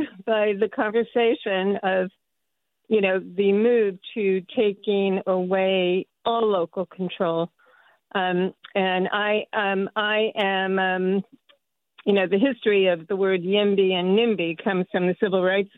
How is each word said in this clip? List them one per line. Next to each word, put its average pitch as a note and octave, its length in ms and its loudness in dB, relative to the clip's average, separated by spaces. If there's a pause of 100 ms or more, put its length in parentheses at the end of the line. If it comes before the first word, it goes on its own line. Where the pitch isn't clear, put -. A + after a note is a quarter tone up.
(240)
by G#3+ 360 0
the A3 80 0
conversation A3 1160 -2
of, F#3+ 300 -2 (720)
you A3 140 2
know, F#3+ 180 2
the F#3 340 0
move G#3+ 460 2 (160)
to F#3+ 280 0 (140)
taking G3 680 0
away F#3 800 0 (180)
all A#3 220 0
local F#3 400 -2
control. F3 640 -4 (640)
Um, F#3 400 -2 (220)
and F#3 360 0
I, G#3 400 -2
um, G3 440 -2
I G#3+ 400 -2
am, F#3+ 420 -2
um, F#3 460 0 (840)
you G#3 60 2
know, F#3+ 160 2
the G3 100 0
history G#3 500 2
of E3 200 -2
the G3+ 80 -4
word F#3+ 260 0
yimby G3 500 2
and F#3 240 2
nimby F#3 460 0
comes F#3 300 -2
from F3+ 160 0
the F3+ 120 0
civil F#3+ 220 0
rights G3 360 0